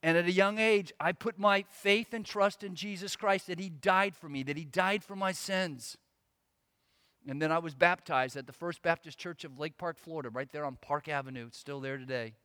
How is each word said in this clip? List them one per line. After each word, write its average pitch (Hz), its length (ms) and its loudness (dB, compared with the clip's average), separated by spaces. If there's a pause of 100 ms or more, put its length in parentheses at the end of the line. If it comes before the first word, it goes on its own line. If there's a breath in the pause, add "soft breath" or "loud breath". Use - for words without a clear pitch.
And 160 120 4
at 170 100 4
a 180 60 2
young 196 280 4
age, 214 400 4
I 165 120 2
put 190 280 -6
my 202 300 4
faith 208 440 2
and 220 120 -6
trust 202 380 0
in 185 120 -8
Jesus 190 400 -8
Christ, 196 320 2
that 180 120 -6
he 190 100 -6
died 190 460 2
for 160 140 -14
me, 139 140 -4
that 143 120 -2
he 165 80 -8
died 185 400 2
for 196 120 -14
my 190 160 0
sins. 180 680 -4 (1300)
And 139 140 -4
then 156 100 2
I 160 60 4
was 165 160 -4
baptized 143 640 2
at 131 80 -10
the 135 80 -20
First 170 280 -6
Baptist 165 360 -2
Church 175 260 -10
of 139 160 -14
Lake 151 180 -6
Park, 170 200 -6
Florida, 156 320 -8
right 131 220 -6
there 147 140 -6
on 135 100 -6
Park 147 320 -4
Avenue. 131 400 -4
It's 117 100 -18
still 143 220 -10
there 135 180 -4
today. 127 480 -6